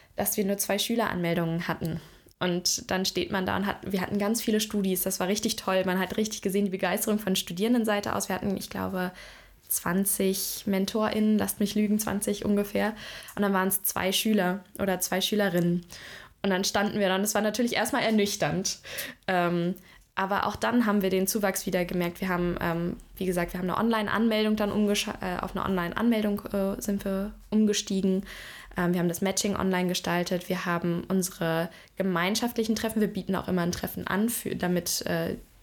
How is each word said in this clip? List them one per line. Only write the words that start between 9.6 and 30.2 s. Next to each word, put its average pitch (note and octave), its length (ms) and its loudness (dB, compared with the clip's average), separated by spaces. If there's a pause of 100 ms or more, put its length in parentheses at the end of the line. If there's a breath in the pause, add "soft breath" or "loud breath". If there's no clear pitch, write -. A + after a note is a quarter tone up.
zwanzig F#3+ 1000 0
MentorInnen, G#3+ 720 2
lasst G3 220 -2
mich G#3 140 0
lügen, G#3+ 240 4
zwanzig G3+ 460 -2
ungefähr. G3+ 480 0 (440 loud breath)
Und G#3 40 0
dann G3+ 140 4
waren's F#3+ 300 2
zwei F#3 280 0
Schüler G3 500 2 (160)
oder F#3 220 0
zwei F#3+ 220 0
Schülerinnen. F3+ 640 2 (560 loud breath)
Und G3 80 2
dann F#3+ 140 2
standen G#3 360 0
wir F#3+ 80 4
da F#3 80 2
und G3 60 2
es G#3 120 0
war G#3 60 2
natürlich A3 340 0
erstmal A#3 280 0
ernüchternd. G3+ 800 2 (460 loud breath)
Ähm, F3 480 2 (400 loud breath)
aber G3 320 0
auch G3+ 100 -2
dann A#3 280 2
haben G#3 160 2
wir F#3+ 100 2
den F#3+ 160 2
Zuwachs G3 380 -2
wieder F3+ 220 0
gemerkt. F3 340 -2
Wir F#3+ 80 -2
haben, F3 320 0
ähm, E3+ 360 -2 (200)
wie F#3 100 -4
gesagt, F3 280 0
wir F3+ 60 -4
haben F3+ 100 -2
eine - 80 0
Online-Anmeldung G#3+ 800 2
dann G#3 160 0
umgescha-, G#3 500 0
äh, F3+ 180 -2
auf F#3 160 -4
eine - 80 -2
Online-Anmeldung, G#3 800 0 (100)
äh, G3 280 0
sind G3+ 240 -2
wir G3 280 -2 (180)
umgestiegen. G3 720 2 (540 loud breath)
Ähm, F3 160 4
wir F3+ 60 2
haben E3+ 80 4
das E3+ 120 -2
Matching F#3+ 360 0
online F#3 320 2
gestaltet. F3 600 0